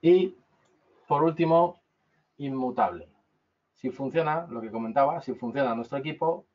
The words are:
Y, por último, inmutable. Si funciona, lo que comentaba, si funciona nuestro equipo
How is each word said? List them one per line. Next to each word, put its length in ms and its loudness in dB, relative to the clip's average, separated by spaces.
Y, 340 4
por 160 2
último, 560 4
inmutable. 720 -4
Si 160 -6
funciona, 580 -2
lo 100 -8
que 120 -10
comentaba, 500 0
si 140 -8
funciona 400 -2
nuestro 240 -8
equipo 560 -4